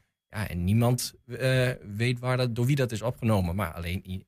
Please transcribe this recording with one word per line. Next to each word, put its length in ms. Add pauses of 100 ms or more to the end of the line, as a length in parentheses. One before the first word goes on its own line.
(300)
Ja, 200
en 160
niemand, 500 (120)
eh, 440 (260)
weet 220
waar 180
dat, 180
door 120
wie 100
dat 160
is 100
opgenomen. 540
Maar 160
alleen 340
i-, 220